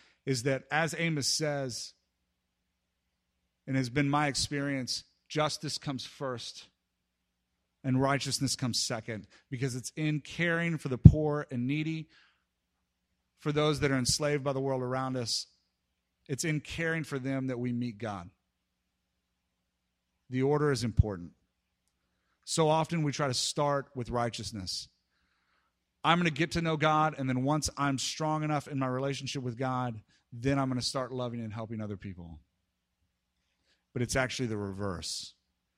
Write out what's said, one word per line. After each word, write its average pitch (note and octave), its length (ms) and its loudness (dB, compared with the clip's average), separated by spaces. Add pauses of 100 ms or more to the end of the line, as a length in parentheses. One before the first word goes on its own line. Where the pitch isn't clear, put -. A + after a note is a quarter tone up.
(260)
is C3 180 0
that, C3+ 260 0
as D#3 240 0
Amos D#3+ 320 0
says, C#3+ 680 -4 (1700)
"And C3+ 100 -2
has C3 140 0
been C#3 180 2
my D3 180 2
experience, C#3 800 -4 (240)
justice D3+ 480 -2
comes C3+ 300 -8
first - 640 -10 (1120)
and C3 180 2
righteousness C3+ 540 0
comes A#2+ 260 -2
second, A2 460 -6 (240)
because B2+ 260 -4
it's A#2+ 200 -10
in D3+ 240 -2
caring E3+ 560 -2
for D3 120 -8
the B2+ 100 -2
poor D3+ 520 10
and B2 160 -2
needy, D#3 420 -2 (1300)
for D3+ 120 -2
those D3 300 2
that C#3+ 100 4
are C3+ 80 2
enslaved D3 460 0
by C#3 80 0
the C3+ 80 -2
world C3+ 220 0
around B2+ 340 -2
us, A#2+ 300 -4 (800)
it's C#3+ 180 -4
in D3+ 160 0
caring D#3+ 440 -2
for C#3 140 -6
them C3 280 -2
that B2+ 120 -2
we B2 140 -2
meet A#2+ 260 -4
God." G2+ 320 -6 (2000)
The B2+ 140 0
order D3 280 4
is A#2+ 140 2
important. G2 500 4 (1120)
So D#3+ 220 2
often D#3+ 340 2
we D3 100 0
try D3 140 -2
to B2+ 80 0
start C#3+ 600 0
with A#2 160 -6
righteousness. A2+ 760 -4 (1160)
I'm E3 140 6
gonna F3 120 4
get D#3 220 0
to E3+ 80 0
know E3 160 2
God, D#3 400 4
and C3+ 120 -2
then B2+ 160 0
once D3 340 0
I'm C#3 200 2
strong D#3 460 -2
enough D3+ 240 -2
in C#3+ 100 -4
my C3+ 80 0
relationship C3 560 -4
with B2 140 -4
God, B2+ 440 -2 (320)
then C3 260 0
I'm C3+ 100 2
gonna B2 140 0
start B2+ 300 -4
loving B2 280 -4
and A2 120 -8
helping A2+ 280 -6
other G#2 160 -6
people. E2+ 440 -14 (1500)
But B2 80 -2
it's A2+ 120 -2
actually B2+ 340 -2
the G#2+ 100 -4
reverse. G2 760 -6 (440)